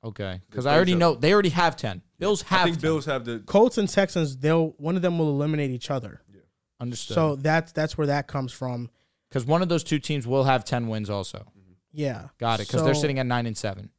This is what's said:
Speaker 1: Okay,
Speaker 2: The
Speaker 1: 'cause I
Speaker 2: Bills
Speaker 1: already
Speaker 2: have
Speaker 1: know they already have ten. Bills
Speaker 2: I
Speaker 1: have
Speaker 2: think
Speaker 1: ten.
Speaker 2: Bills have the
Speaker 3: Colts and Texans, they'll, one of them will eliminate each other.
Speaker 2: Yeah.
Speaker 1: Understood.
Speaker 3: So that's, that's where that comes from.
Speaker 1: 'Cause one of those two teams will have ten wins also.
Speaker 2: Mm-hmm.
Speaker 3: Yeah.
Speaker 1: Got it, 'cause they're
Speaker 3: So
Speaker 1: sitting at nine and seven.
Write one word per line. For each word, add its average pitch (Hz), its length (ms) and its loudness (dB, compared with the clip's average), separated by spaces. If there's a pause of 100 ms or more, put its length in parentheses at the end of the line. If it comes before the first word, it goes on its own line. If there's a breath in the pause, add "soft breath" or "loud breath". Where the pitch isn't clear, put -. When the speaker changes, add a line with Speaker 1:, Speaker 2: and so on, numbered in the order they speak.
Speaker 1:
Okay, 98 360 -8 (100)
Speaker 2:
The - 60 -10
Speaker 1:
'cause 127 100 -4
I 139 40 2
Speaker 2:
Bills 147 60 6
Speaker 1:
already 180 160 4
Speaker 2:
have 175 80 2
Speaker 1:
know 170 140 4
they 131 180 2
already 202 160 6
have 170 280 2
ten. 98 260 -6 (160)
Bills 196 260 -2
Speaker 2:
I - 100 -18
Speaker 1:
have 185 100 6
Speaker 2:
think 170 120 2
Speaker 1:
ten. 127 60 -6
Speaker 2:
Bills 156 240 0
have 135 180 -2
the 117 160 -6
Speaker 3:
Colts 214 380 4
and 202 100 0
Texans, 165 480 0
they'll, 156 320 2 (100)
one 160 160 -2
of 185 80 0
them 175 160 2
will 160 120 2
eliminate 143 400 0
each 123 200 -6
other. 123 300 -6 (120)
Speaker 2:
Yeah. 98 80 -20 (400)
Speaker 1:
Understood. 120 340 -8
Speaker 3:
So 156 220 2
that's, 156 360 0
that's 156 260 -4
where 151 80 0
that 143 220 -2
comes 131 240 -6
from. 123 380 -8 (400)
Speaker 1:
'Cause 127 140 -2
one 156 180 2
of 180 60 -2
those 165 140 0
two 156 160 0
teams 139 280 -4
will 131 180 2
have 131 200 4
ten 120 240 -2
wins 107 220 -4
also. 101 280 -6
Speaker 2:
Mm-hmm. 95 340 -20 (200)
Speaker 3:
Yeah. 143 360 -6 (100)
Speaker 1:
Got 117 220 0
it, 104 80 -6
'cause 127 160 2
they're 139 100 4
Speaker 3:
So 151 60 0
Speaker 1:
sitting 143 180 0
at 131 80 0
nine 120 200 0
and 110 100 -6
seven. 101 420 -8